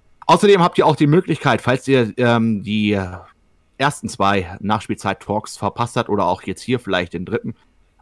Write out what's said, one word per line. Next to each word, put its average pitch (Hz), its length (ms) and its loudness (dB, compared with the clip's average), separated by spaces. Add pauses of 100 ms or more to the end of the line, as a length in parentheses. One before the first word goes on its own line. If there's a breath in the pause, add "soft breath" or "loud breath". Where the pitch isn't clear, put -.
(280)
Außerdem 185 340 6
habt 175 160 2
ihr 190 80 2
auch 151 120 2
die 151 100 2
Möglichkeit, 147 540 2
falls - 260 -2
ihr, 123 300 2
ähm, 113 460 2
die 104 360 0 (800)
ersten 135 320 -2
zwei 98 500 0
Nachspielzeit-Talks 104 960 -4
verpasst 117 400 -4
habt 117 140 -2
oder 101 160 0
auch 90 180 -2
jetzt 92 180 -8
hier 123 180 -2
vielleicht 90 340 -4
den 87 100 -8
dritten, 107 320 -6 (460)